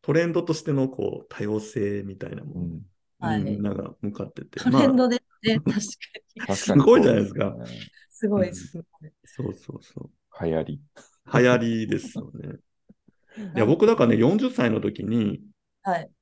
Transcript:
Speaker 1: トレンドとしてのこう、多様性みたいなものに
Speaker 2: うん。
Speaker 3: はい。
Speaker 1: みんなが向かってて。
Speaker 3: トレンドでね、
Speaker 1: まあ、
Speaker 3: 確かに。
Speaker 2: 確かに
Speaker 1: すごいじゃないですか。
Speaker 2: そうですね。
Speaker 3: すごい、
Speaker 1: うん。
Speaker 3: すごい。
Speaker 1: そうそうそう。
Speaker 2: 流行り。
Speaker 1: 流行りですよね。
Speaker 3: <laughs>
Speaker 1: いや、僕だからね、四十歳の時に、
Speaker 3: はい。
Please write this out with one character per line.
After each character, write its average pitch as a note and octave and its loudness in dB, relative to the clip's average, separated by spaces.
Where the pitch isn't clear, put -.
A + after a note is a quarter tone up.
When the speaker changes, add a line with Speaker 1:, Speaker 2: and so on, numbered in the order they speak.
Speaker 1:
ト D3 -2
レ E3 4
ン E3+ -2
ド F3 0
と F3 -2
し - -8
て D#3+ -4
の C3+ 0
こ - -6
う、 - -20
多 - -10
様 G#2+ -2
性 G2+ -4
み G2 -12
た - -12
い - -12
な - -14
も - -10
の F2 -4
に E2 -8
Speaker 2:
う - -12
ん。 G2 -14
Speaker 3:
は G#2+ -2
い。 G#2 0
Speaker 1:
み G2+ -4
ん G2+ -4
な G2+ -2
が - -8
向 G2+ -6
か G2 -8
っ - -14
て - -14
て。 - -12
Speaker 3:
ト B3 0
レ C4+ 6
ン C4 4
ド B3+ 4
で A#3+ -2
ね、 A3 2
Speaker 1:
ま - 0
あ、 - 0
Speaker 3:
確 - -
か G#3 -2
に。 - -12
Speaker 2:
確 - -
か G2 -2
に G2 0
Speaker 1:
す - 0
ご G#3+ 8
い B3 6
じ F3 6
ゃ B2 6
な A2 4
い G2+ 2
で G2+ -2
す F#2+ -10
か。 A2+ -2
Speaker 2:
そ G2 -4
う - -14
で - -14
す - -16
ね。 - -18
Speaker 3:
す - -4
ご G3 2
い、 F3 -4
Speaker 1:
う F3 -10
ん。 - -12
Speaker 3:
す F3 -14
ご - -18
い。 - -20
Speaker 1:
そ - -12
う - -6
そ - -18
う - -18
そ - -18
う。 - -14
Speaker 2:
流 E2 -2
行 D#2+ -2
り。 - -10
Speaker 1:
流 B2 4
行 B2 4
り A2+ -2
で G2+ -2
す - -12
よ - -14
ね。 - -14
Speaker 3:
<laughs> F#3+ -12
Speaker 1:
い C3+ -4
や、 A2 4
僕 D#3 4
だ A3+ 4
か C3+ 4
ら A#2 4
ね、 G#2+ 4
四 E3+ 4
十 B3+ 0
歳 B2 0
の A2 0
時 G#2 -6
に、 G#2+ -2
Speaker 3:
は F3+ -2
い。 - -16